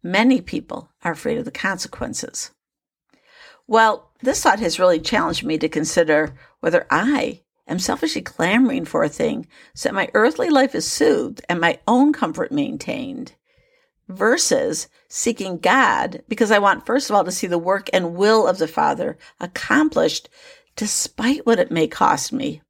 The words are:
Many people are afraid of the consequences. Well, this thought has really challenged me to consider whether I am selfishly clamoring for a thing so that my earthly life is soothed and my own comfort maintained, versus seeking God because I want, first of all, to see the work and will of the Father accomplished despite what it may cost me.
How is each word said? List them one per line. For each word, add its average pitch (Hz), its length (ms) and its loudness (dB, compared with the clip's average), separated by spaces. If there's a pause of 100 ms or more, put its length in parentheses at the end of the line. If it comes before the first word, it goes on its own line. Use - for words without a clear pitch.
Many 220 380 2
people - 500 -10 (140)
are 175 80 -2
afraid - 260 -4
of - 80 -6
the - 60 -10
consequences. - 1000 -8 (1160)
Well, 220 420 4 (100)
this - 200 0
thought 214 200 4
has 175 180 -2
really 180 220 4
challenged 165 420 -2
me 156 140 -2
to 160 100 -2
consider 156 680 0 (280)
whether 165 280 0
I 226 520 0 (260)
am 185 120 -4
selfishly 196 420 -4
clamoring 190 640 0
for 165 180 0
a 156 60 0
thing 151 360 -4 (280)
so - 160 -8
that 196 60 -6
my 190 180 -4
earthly 277 360 2
life 269 240 4
is - 160 -6
soothed - 600 0
and 175 100 -2
my 170 260 0
own 262 280 4
comfort 175 400 -4
maintained, - 800 -6 (720)
versus 190 800 0 (220)
seeking 190 480 -4
God 190 720 0
because 214 200 0
I 208 100 6
want, 202 260 2
first 262 240 -2
of 208 80 0
all, 180 80 4
to 180 60 -6
see 185 160 -6
the 175 100 0
work 185 340 -2
and 170 240 0
will 208 320 4
of 185 100 0
the 156 120 -2
Father 147 480 -2 (240)
accomplished - 880 0 (480)
despite - 680 -2
what 226 140 2
it - 100 0
may 160 200 2
cost - 420 0
me. 156 380 -6